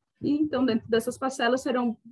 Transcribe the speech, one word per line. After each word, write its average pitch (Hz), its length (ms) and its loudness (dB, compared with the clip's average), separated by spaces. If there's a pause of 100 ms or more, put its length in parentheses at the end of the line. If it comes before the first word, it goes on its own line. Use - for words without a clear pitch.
(200)
E, - 120 0
então, 294 320 0
dentro 226 240 0
dessas 226 280 0
parcelas 262 440 0
serão, 247 360 0 (160)